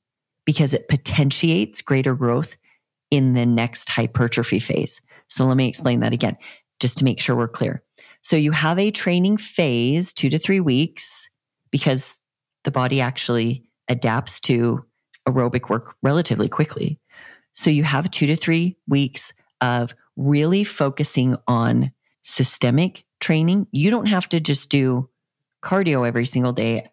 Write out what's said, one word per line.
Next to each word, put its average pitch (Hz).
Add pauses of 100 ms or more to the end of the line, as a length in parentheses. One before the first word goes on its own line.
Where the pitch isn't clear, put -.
(440)
because 147
it -
potentiates 160
greater 135
growth 123 (540)
in 131
the 120
next 117
hypertrophy 117
phase. - (260)
So -
let 131
me 131
explain 120
that 117
again, 113 (420)
just 123
to 135
make 120
sure 123
we're 117
clear. - (380)
So -
you 151
have 160
a 208
training 190
phase, 143
two 135
to 151
three 190
weeks, 151 (420)
because 131 (440)
the 143
body 131
actually 120 (240)
adapts 120
to 120 (440)
aerobic 123
work -
relatively 135
quickly. - (540)
So -
you 151
have 151
two -
to 156
three 170 (100)
weeks - (300)
of 120 (240)
really 151
focusing 135 (100)
on 120 (320)
systemic 139 (140)
training. 170
You 151
don't 220
have 190
to 170
just 147
do 127 (540)
cardio 160
every 117
single 127
day, 113